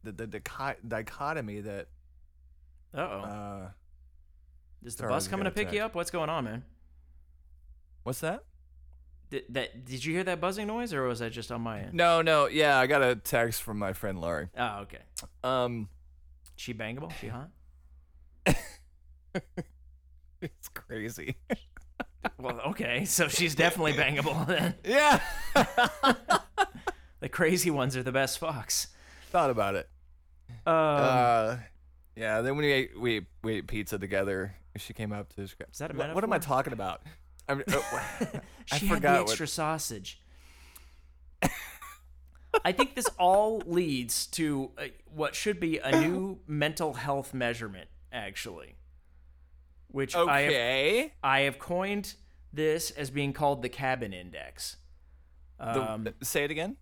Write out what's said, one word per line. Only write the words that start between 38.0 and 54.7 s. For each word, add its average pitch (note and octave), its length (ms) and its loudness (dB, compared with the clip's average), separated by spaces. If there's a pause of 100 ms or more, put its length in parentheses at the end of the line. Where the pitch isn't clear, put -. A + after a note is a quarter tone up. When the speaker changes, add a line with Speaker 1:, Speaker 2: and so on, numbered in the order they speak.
Speaker 1:
I C#3 60 2
Speaker 2:
She D3 100 0
had E3+ 100 6
the G3 40 0
Speaker 1:
forgot C#3 200 6
what G#2+ 80 0
Speaker 2:
extra C#3+ 180 -2
sausage. D3+ 760 -4 (2500)
I F3+ 60 4
think F#3 240 2
this B3 120 -2 (100)
all G3+ 480 6
leads D3+ 600 0
to, D3 500 -2
uh, C#3+ 80 -8 (200)
what D3+ 280 -4
should G#3 260 -2
be E3 180 0
a C#3+ 140 0 (100)
new F#3 420 0
Speaker 1:
<coughs> - 40 -20
Speaker 2:
mental D3+ 480 0
health C#3 380 -4
measurement, A#2 560 -4 (220)
actually. G2 640 -10 (1120)
Which C3+ 280 -2
I D#3+ 260 6
have, C#3+ 100 4
Speaker 1:
Okay. C#3+ 600 2 (100)
Speaker 2:
I C#3 180 4
have C#3 180 2
coined G3 560 -4 (380)
this D#3 380 0
as C#3+ 180 -8
being C#3 240 -2
called C#3+ 280 0
the B2 80 -4
cabin B2 440 -4
index. E2+ 640 -12 (840)